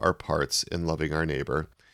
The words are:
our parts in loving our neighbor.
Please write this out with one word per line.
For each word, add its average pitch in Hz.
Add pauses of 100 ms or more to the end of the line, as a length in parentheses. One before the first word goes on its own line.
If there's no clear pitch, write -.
our -
parts -
in 85
loving 78
our 80
neighbor. 69 (260)